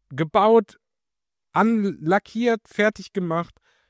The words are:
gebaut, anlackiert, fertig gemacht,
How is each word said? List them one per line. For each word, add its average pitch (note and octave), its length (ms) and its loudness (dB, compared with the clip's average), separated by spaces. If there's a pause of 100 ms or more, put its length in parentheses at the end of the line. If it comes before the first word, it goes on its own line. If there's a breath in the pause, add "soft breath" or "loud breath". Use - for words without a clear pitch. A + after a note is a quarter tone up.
gebaut, G3+ 680 2 (760)
anlackiert, G#3 1120 -2
fertig - 460 -4
gemacht, E3+ 420 -6 (340)